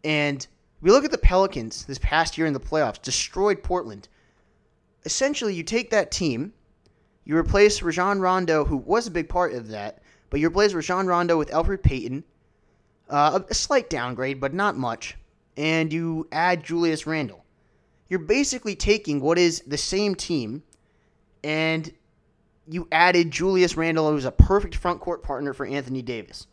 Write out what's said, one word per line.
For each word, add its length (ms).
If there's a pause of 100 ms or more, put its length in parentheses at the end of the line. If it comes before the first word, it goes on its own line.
And 420 (340)
we 100
look 140
at 60
the 80
Pelicans 680
this 140
past 400
year 80
in 60
the 80
playoffs, 420
destroyed 600
Portland. 460 (960)
Essentially, 500
you 80
take 280
that 200
team, 420 (720)
you 120
replace 460
Rajon 380
Rondo, 440
who 120
was 300
a 40
big 180
part 240
of 160
that, 340 (280)
but 100
you 60
replace 260
Rajon 340
Rondo 300
with 140
Elfrid 320
Payton, 420 (840)
uh, 340
a, 80
a 40
slight 360
downgrade, 500
but 140
not 220
much, 400 (400)
and 360
you 400
add 320
Julius 420
Randle. 380 (640)
You're 120
basically 540
taking 460
what 180
is 280
the 120
same 360
team, 480 (840)
and 480 (760)
you 240
added 380
Julius 460
Randle, 340
who's 140
a 80
perfect 440
front 240
court 220
partner 300
for 140
Anthony 360
Davis. 500